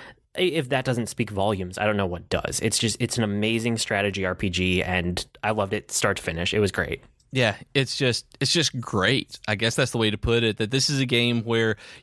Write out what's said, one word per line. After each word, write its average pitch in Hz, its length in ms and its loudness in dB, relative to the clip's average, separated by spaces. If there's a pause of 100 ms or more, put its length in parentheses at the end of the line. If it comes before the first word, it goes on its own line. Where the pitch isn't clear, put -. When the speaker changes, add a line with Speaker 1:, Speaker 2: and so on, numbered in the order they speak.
(380)
Speaker 1:
i-, - 60 0
if 151 260 0
that 131 160 0
doesn't 120 220 -2
speak 104 220 -4
volumes, 95 480 -2
I - 60 0
don't 107 140 2
know 98 80 2
what 87 240 -6
does. - 320 -2
It's - 180 0
just, 113 220 0
it's 120 160 -2
an 113 80 2
amazing 110 540 0
strategy 101 460 0
R 92 80 0
P 95 160 -2
G, 90 320 2
and 87 440 0 (180)
I 107 80 2
loved 104 220 0
it - 180 -6
start 101 260 2
to - 60 -10
finish. 85 300 -2
It 107 60 2
was 98 120 4
great. - 320 -4 (300)
Speaker 2:
Yeah, 120 220 2 (180)
it's 135 240 0
just, 127 280 0 (140)
it's 135 140 0
just 135 260 2
great. 113 680 0
I 107 100 0
guess 110 200 0
that's 135 160 2
the 123 60 -2
way 110 120 2
to 104 80 -2
put 117 260 2
it, 107 120 2
that 107 160 -2
this 131 180 2
is 139 120 2
a 135 40 0
game 120 380 2
where 113 320 2 (280)